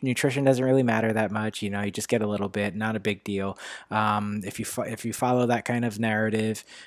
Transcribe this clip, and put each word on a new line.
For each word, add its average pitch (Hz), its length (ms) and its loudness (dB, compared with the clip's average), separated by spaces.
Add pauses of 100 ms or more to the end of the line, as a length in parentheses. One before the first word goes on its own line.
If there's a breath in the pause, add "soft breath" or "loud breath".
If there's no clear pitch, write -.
nutrition 131 440 0
doesn't 131 200 6
really 131 180 6
matter 113 300 2
that 107 180 2
much. 107 300 -4
You 104 80 -2
know, 101 140 -2
you 101 80 -2
just - 180 -6
get 117 140 2
a 107 40 0
little 101 220 0
bit, 101 260 -2
not 110 220 -2
a - 20 -2
big 101 260 -2
deal. 98 340 -4 (320 loud breath)
Um, 104 520 0
if 95 160 -8
you 113 60 -4
fo-, - 200 -6
if - 200 -8
you 113 80 -4
follow 123 360 2
that 120 180 2
kind 120 180 0
of 107 140 -2
narrative, 110 680 0 (220 loud breath)